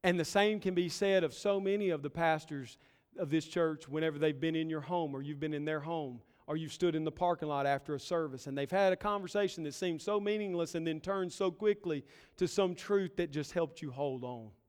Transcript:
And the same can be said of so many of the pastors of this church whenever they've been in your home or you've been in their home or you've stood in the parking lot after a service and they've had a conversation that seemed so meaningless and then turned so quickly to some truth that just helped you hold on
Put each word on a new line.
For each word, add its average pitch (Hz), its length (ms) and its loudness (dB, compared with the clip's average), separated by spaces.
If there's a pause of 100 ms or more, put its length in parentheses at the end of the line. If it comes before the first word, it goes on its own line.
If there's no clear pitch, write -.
And 180 160 4
the 156 40 2
same 208 360 4
can 185 140 0
be 175 140 2
said 190 360 4
of 139 80 -2
so 202 260 0
many 196 300 0
of 151 140 0
the 143 80 -4
pastors 156 680 0 (420)
of 160 120 -2
this 156 160 2
church 160 420 0
whenever 156 300 -2
they've 151 200 2
been 160 180 0
in 160 120 0
your 156 140 -4
home 160 320 -2
or 135 80 -6
you've 143 180 -8
been 151 140 -2
in 147 100 -4
their 156 160 0
home 143 400 -6 (260)
or 151 100 -4
you've 160 160 -4
stood 175 220 2
in 160 80 0
the 156 80 0
parking 170 380 0
lot 139 180 2
after 139 280 0
a 135 40 -4
service 151 480 -2
and 139 100 -6
they've 139 140 -2
had 190 220 6
a 185 40 2
conversation 202 680 -2
that 147 100 -6
seemed 170 260 -2
so 208 200 0
meaningless 202 560 0
and 165 100 -2
then 156 140 -2
turned 190 320 -2
so 190 180 0
quickly 190 540 0 (320)
to 180 100 2
some 185 260 2
truth 196 440 0
that 170 160 -2
just 147 180 -4
helped - 320 -2
you 147 80 -6
hold 131 320 -4
on 120 280 -10 (180)